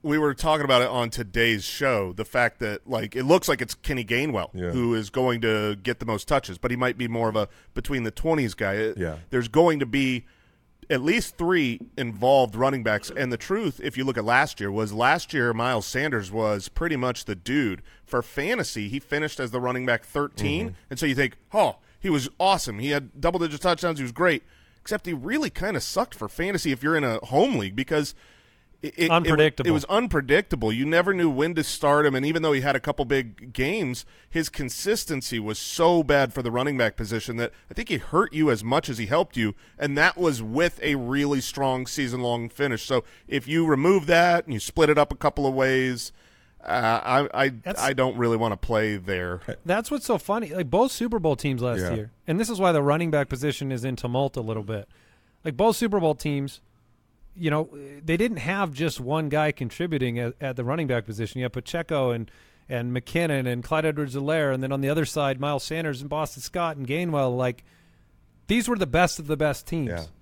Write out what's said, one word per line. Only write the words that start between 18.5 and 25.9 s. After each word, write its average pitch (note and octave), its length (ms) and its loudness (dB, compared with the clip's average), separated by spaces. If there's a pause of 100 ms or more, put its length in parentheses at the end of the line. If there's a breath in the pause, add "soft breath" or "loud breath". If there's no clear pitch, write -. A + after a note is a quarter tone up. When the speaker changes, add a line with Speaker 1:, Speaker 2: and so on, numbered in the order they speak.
Speaker 1:
he C3+ 100 -6
finished D3+ 400 -4
as B2 120 -4
the B2 100 -4
running B2+ 240 -2
back A#2+ 180 2
thirteen. D3 680 -4
Speaker 2:
Mm-hmm. - 40 -14 (140 soft breath)
Speaker 1:
And C3 100 -8
so E3 60 0
you C3+ 100 2
think, C3+ 220 0 (160)
"Oh, F#3+ 240 2 (220 soft breath)
he G3+ 100 -2
was C#3+ 180 2 (120)
awesome. E3+ 400 2
He C3+ 100 -4
had C#3 320 -4
double-digit E3 400 0
touchdowns. E3+ 380 0
He C3+ 40 -4
was A#2+ 80 -6
great." E3 320 2 (380 soft breath)
Except - 240 -6
he F3 80 -4
really G3+ 360 -2
kinda G3 300 -2
sucked - 360 -4